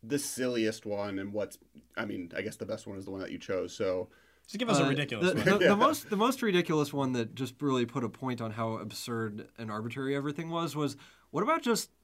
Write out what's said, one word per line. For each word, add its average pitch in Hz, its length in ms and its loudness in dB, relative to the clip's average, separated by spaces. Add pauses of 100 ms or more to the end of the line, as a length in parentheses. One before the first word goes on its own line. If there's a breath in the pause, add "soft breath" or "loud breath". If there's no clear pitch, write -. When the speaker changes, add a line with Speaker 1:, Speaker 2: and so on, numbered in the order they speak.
Speaker 1:
the 135 160 0
silliest 120 640 0
one, 101 340 -2
and 98 140 -6
what's, 104 240 -4 (400)
I 113 80 -2
mean, 95 320 -6
I 98 60 -4
guess 104 120 -6
the 107 100 -8
best 107 220 -6
one 98 100 -8
is 95 80 -10
the 98 60 -10
one 95 80 -6
that 95 120 -6
you 85 80 -8
chose, 90 360 -4
so. 92 340 0 (380 soft breath)
Speaker 2:
Just 208 120 -8
give 233 100 0
us 170 100 6
a 135 60 6
Speaker 3:
Uh, 135 40 2
Speaker 2:
ridiculous 135 420 0
Speaker 3:
the, - 60 0
Speaker 2:
one. 110 80 2
Speaker 3:
the, 196 120 8
the 190 80 4
Speaker 1:
<laughs> 147 40 10
Yeah. 208 40 8
Speaker 3:
most, 269 380 4
the 208 40 0
most 233 280 2
ridiculous 175 500 4
one 135 200 0
that 117 200 -2
just 120 300 -6
really 127 240 2
put 120 160 -2
a 110 60 0
point 123 320 -6
on 110 100 -4
how 113 220 -2
absurd 110 760 -6 (100)
and 113 140 -8
arbitrary 120 440 -2
everything 147 360 -4
was, 165 240 -2
was, 147 220 -2 (340 loud breath)
"What 151 100 0
about 320 220 2
just 233 260 0 (140)